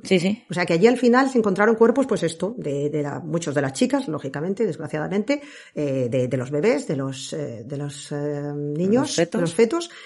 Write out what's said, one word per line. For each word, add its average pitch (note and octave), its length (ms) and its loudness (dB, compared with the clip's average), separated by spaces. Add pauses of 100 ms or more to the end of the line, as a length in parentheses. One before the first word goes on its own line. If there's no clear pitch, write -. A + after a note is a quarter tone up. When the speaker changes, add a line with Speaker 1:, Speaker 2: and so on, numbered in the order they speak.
Speaker 1:
Sí, F#3+ 160 4
sí. G3 300 -2
Speaker 2:
O E3 40 -10
sea, F3 120 0
que F3+ 80 0
allí E3+ 140 6
al B3 80 4
final B3+ 340 4
se B3+ 80 0
encontraron G#3 380 4
cuerpos, B3 300 6
pues G3+ 180 0
esto, F3+ 320 -4
de, C#3+ 340 -4
de D3+ 120 -2
la, C#3+ 180 -6
muchos D#3 340 -4
de C#3+ 80 2
las C3+ 120 -2
chicas, C4 340 0
lógicamente, D#3 580 -4
desgraciadamente, E3+ 720 -2 (340)
eh, C3+ 360 0
de, B2+ 180 2
de C3+ 80 -2
los B2+ 140 -4
bebés, G#3 380 0
de D#3 80 -2
los, C3+ 360 -8
eh, B2+ 320 -8
de C#3+ 120 -10
los, C#3+ 360 -10
eh, D3 420 -4
niños, F3 540 0
Speaker 1:
Los - 80 -6
fetos. - 220 0
Speaker 2:
de - 40 0
los E3 120 -2
fetos, E4 360 2 (160)